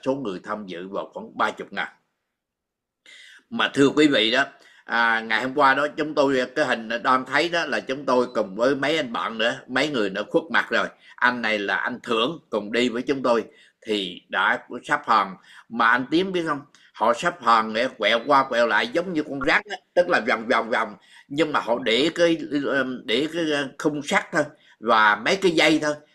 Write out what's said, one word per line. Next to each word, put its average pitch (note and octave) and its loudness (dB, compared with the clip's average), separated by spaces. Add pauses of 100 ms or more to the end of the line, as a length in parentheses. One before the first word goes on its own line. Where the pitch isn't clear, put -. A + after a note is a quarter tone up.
số C3 -2
người G#2 -8
tham G#2 -8
dự F2+ -12
vào F#2 -8
khoảng A2 -14
ba G#2+ 0
chục F#2+ -14
ngàn. F#2 -6 (1600)
Mà A2+ 0
thưa C#3 6
quý D3 4
vị A2+ 4
đó, C3 2 (400)
à, A2+ 0
ngày A2+ -2
hôm C3 -6
qua C3+ 4
đó D3 0 (100)
chúng D#3 -4
tôi, C#3 2 (160)
cái D3+ 2
hình A2+ -4 (140)
đang C3 2
thấy D3 0
đó E3 -2
là A2+ -2
chúng C3+ -8
tôi B2+ 2
cùng G2+ -2
với C3 2
mấy C#3+ -2
anh C3 -4
bạn G#2+ -4
nữa, A#2 0 (140)
mấy C3 0
người A2 0
nữa G2 -4
khuất D#3+ 0
mặt G#2+ 2
rồi. G2+ 2 (300)
Anh B2 0
này G#2+ 0
là G2 -2
anh A#2+ -4
Thưởng B2 0 (120)
cùng G#2 -4
đi A#2+ 2
với A#2 -4
chúng C3+ -4
tôi A#2 2 (420)
thì F#2+ -4
đã G#2 0 (180)
sắp D3 -2
hàng. G2+ 2 (320)
Mà A2+ 2
anh B2+ 2
Tiến F#3 0
biết E3+ -2
không, D3 -4 (320)
họ A#2 2
sắp F3 -4
hàng A2+ 4
để A#2+ 0
quẹo A2+ 2
qua C#3 4
quẹo A#2 2
lại A2 2
giống F3 -2
như D3+ -2
con C#3 -8
rắn F3+ 2
á, F#3+ -8 (180)
tức F3 4
là C#3 2
vòng A2+ -2
vòng A#2 0
vòng, A2 -2 (340)
nhưng D3+ -2
mà D3 2
họ A#2 -2
để B2+ 2
cái, E3+ 4 (680)
để C3+ 0
cái, E3 -2
ờ, C#3+ -2 (100)
khung D3 -2
sắt - -2
thôi D#3 0 (360)
và G#2+ 4
mấy C#3 0
cái F#3+ 2
dây D#3 4
thôi. D3+ -2 (200)